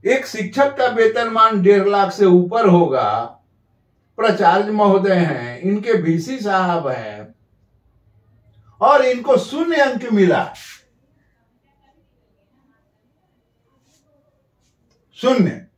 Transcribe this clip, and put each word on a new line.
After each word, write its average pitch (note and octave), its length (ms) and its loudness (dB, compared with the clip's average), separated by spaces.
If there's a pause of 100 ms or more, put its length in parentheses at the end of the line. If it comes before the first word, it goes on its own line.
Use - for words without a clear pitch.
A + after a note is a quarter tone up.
एक C4 200 0
शिक्षक C#4 500 -2
का B3+ 100 0
वेतनमान A3+ 760 0
डेढ़ G3 260 4
लाख G3 240 0
से G#3 120 0
ऊपर F3+ 420 4
होगा, C#3 540 2 (960)
प्राचार्य G3+ 540 0
महोदय G3 440 2
हैं, C3 460 -4
इनके G#3 320 -4
वीसी E3 480 -2
साहब F3+ 480 -2
हैं G#2+ 460 -12 (1500)
और C4 240 4
इनको B3+ 320 0
शून्य D#4+ 400 -4
अंक B3 360 -2
मिला, F3 420 0 (4000)
शून्य। A#3+ 520 0 (120)